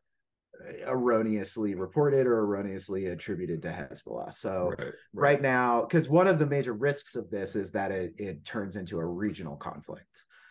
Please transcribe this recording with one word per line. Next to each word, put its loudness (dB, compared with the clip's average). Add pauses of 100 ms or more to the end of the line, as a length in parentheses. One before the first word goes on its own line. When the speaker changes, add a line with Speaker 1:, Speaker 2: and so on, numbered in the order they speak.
(840)
Speaker 1:
erroneously 0
reported 4
or 4
erroneously -2
attributed -4
to -6
Hezbollah. -8
So -2
Speaker 2:
Right, -4
right. -8 (200)
Speaker 1:
right 4
now, 4
'cause 4
one 8
of 6
the 4
major 0
risks -2
of -6
this -4
is -2
that -2
it, -4
it -8
turns -6
into -4
a 0
regional -4
conflict. -14 (260)